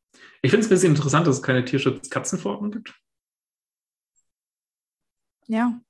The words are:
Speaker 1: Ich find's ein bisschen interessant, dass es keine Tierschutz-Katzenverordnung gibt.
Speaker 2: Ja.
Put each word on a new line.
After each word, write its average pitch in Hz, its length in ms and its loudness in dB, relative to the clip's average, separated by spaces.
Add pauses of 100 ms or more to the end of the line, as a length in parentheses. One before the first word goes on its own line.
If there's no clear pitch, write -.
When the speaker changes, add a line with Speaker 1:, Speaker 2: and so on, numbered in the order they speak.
(420)
Speaker 1:
Ich 127 80 2
find's 220 180 4
ein - 20 4
bisschen 180 240 4
interessant, 147 320 2
dass 131 100 2
es - 60 -8
keine 127 220 0
Tierschutz-Katzenverordnung 202 1080 -4
gibt. - 240 -12 (2500)
Speaker 2:
Ja. 233 440 -2